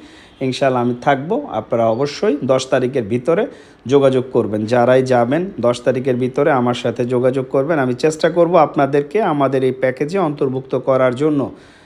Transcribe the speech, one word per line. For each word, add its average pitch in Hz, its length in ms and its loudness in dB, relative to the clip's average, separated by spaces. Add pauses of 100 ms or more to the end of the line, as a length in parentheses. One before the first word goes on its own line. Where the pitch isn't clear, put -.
(400)
ইনশাআল্লাহ 131 420 0
আমি 120 180 0
থাকবো। 156 460 -2
আপনারা 113 420 -2
অবশ্যই 143 560 -2
দশ 131 220 0
তারিখের 127 380 0
ভিতরে 160 420 0 (400)
যোগাযোগ 131 460 4
করবেন, 107 340 0
যারাই 123 360 4
যাবেন 127 480 0 (100)
দশ 120 200 0
তারিখের 127 360 0
ভিতরে 127 360 0
আমার 123 220 0
সাথে 120 300 -4
যোগাযোগ 127 460 0
করবেন। 151 280 0
আমি 127 160 0
চেষ্টা 156 360 0
করব 170 260 2
আপনাদেরকে 147 680 2
আমাদের 139 420 0
এই 127 80 0
প্যাকেজে 143 460 -2
অন্তর্ভুক্ত 143 560 -4
করার 131 400 2
জন্য। 139 360 -2 (360)